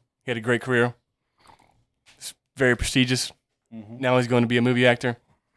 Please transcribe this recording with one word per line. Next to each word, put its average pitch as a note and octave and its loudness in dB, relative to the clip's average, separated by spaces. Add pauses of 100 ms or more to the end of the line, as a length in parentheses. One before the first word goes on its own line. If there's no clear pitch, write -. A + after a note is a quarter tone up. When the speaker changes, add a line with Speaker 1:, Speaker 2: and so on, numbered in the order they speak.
(240)
Speaker 1:
he C3 -8
had A#2 -4
a A2+ -8
great A#2+ -2
career. A#2+ 0 (1200)
It's - -18 (220)
very B2+ 2
prestigious. B2+ -2 (420)
Speaker 2:
Mm-hmm. A2 -18
Speaker 1:
Now B2+ 0
he's B2 2
going A#2+ 2
to A#2 0
be A#2+ 0
a A#2+ 2
movie B2 2
actor. A#2+ 0 (400)